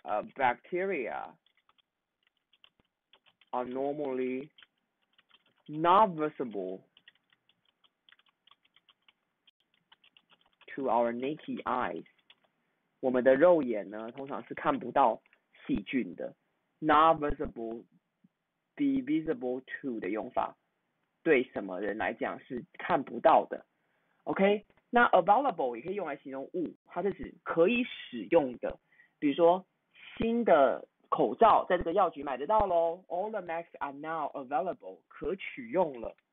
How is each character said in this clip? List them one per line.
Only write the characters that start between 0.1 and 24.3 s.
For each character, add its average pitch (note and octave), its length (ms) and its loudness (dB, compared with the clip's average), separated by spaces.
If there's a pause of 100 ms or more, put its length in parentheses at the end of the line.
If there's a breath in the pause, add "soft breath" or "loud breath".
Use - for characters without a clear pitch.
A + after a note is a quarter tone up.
bacteria B2+ 1000 -4 (2250)
are B2 140 -4
normally C3 840 -6 (1160)
not F3 420 4
visible A#2+ 720 -6 (3750)
to C3+ 200 -6
our A#2 260 2
naked C3 500 -6
eyes。 G#2 420 -4 (960)
我 C3 120 0
们 B2+ 120 0
的 C3 120 8
肉 E3 260 6
眼 G#2+ 280 -4
呢， A2 220 -12
通 C3+ 160 -14
常 A#2 200 -10
是 - 80 -12
看 D3 240 -2
不 A#2 120 -8
到 A#2+ 300 2 (440)
细 - 180 -2
菌 G2+ 320 -4
的。 - 200 -12 (440)
Not D#3 400 4
visible, B2+ 640 -6 (920)
be C3+ 280 0
visible C3 580 -4 (200)
to A#2+ 180 -6
的 F#2 100 -6
用 A2 220 -6
法， - 260 -4 (640)
对 C#3 300 4
什 G#2+ 120 -6
么 F#2 160 -8
人 G#2 200 -4
来 G2 140 -2
讲 A#2 260 -6
是 - 260 -12 (140)
看 D#3 240 -2
不 - 160 -10
到 C#3 260 6
的。 - 180 -10 (600)
OK， G3+ 420 2 (240)